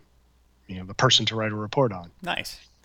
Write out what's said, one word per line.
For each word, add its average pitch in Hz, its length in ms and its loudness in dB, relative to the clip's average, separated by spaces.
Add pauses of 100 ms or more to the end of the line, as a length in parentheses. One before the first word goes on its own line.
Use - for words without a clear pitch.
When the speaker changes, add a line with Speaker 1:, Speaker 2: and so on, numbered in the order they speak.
(680)
Speaker 1:
you 92 100 -8
know, 92 80 -10
the 95 80 -12
person 120 320 4
to 110 100 -2
write 107 160 0
a - 40 -4
report 107 360 2
on. 87 180 -10 (120)
Speaker 2:
Nice. - 380 -6 (240)